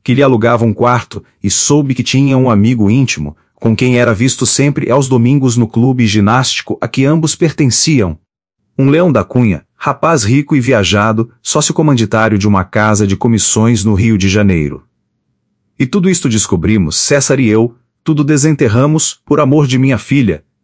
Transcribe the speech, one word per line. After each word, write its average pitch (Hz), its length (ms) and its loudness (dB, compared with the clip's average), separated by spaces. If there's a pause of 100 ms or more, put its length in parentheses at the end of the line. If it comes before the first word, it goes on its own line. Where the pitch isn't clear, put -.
que 123 120 -2
lhe 139 80 2
alugava 117 420 2
um 110 80 0
quarto, 120 500 -2 (200)
e 98 80 -2
soube 143 440 0
que 123 80 -4
tinha 135 360 0
um 127 100 2
amigo 107 420 2
íntimo, 110 460 -2 (180)
com 110 220 0
quem 127 220 2
era 120 160 2
visto 123 320 -2
sempre - 440 0
aos 131 180 0
domingos 123 500 2
no 113 100 0
clube 123 380 0
ginástico 107 720 0
a 120 80 -6
que 131 160 -2
ambos 156 320 0
pertenciam, 135 840 0 (600)
um 135 80 2
Leão 160 240 2
da 107 100 2
Cunha, 107 440 -2 (100)
rapaz 147 480 -2
rico 143 320 0
e 131 40 2
viajado, 110 680 0 (120)
sócio - 320 -2
comanditário 113 640 0
de 101 100 0
uma 95 160 2
casa 107 420 0
de 98 80 0
comissões 113 680 0
no 110 80 2
Rio 107 240 2
de 95 100 0
Janeiro. 92 580 0 (960)
E 139 60 0
tudo 180 240 -2
isto 165 220 -2
descobrimos, 95 680 -2
César 139 420 0
e 127 80 0
eu, 113 280 0 (280)
tudo 151 220 -2
desenterramos, 147 960 0
por 147 160 0
amor 147 280 2
de 127 100 -2
minha 131 220 0
filha, 117 440 -2 (220)